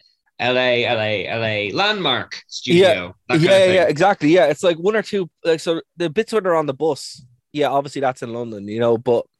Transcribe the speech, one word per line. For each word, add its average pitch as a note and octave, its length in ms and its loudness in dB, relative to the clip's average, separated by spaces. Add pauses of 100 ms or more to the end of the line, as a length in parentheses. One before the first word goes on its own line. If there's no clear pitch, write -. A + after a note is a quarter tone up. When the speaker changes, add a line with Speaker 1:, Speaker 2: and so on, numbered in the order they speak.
(380)
Speaker 1:
L B2+ 200 0
A, B2 260 2
L A2+ 160 0
A, G#2+ 260 -2
L A2+ 160 -6
A G#2 300 -4
landmark E3 760 -4
studio, E3+ 340 2
Speaker 2:
Yeah. A2 120 4 (340)
Speaker 1:
that B2 60 -2
kind D#3 100 2
Speaker 2:
Yeah, F#3 60 4
Speaker 1:
of F#3+ 140 6
thing. F#3 120 4
Speaker 2:
yeah, F3 80 4
exactly. E3 440 2
Yeah, E3 200 6
it's, D3 140 -2
like, F3 160 2
one G3 160 0
or G#3+ 80 0
two, F#3+ 280 -6 (120)
like, D#3+ 180 0
so E3 200 -4 (160)
the E3+ 140 -2
bits A3 240 -2
where G#3+ 80 0
they're F#3 120 0
on D#3 120 0
the C3+ 80 -4
bus, D3 500 -6 (300)
yeah, C#3+ 160 0
obviously C#3+ 320 -4
that's B2+ 180 -2
in A#2 140 -10
London, A2+ 340 -10
you G#2+ 100 -6
know, A#2 200 2
but A#2 260 0 (160)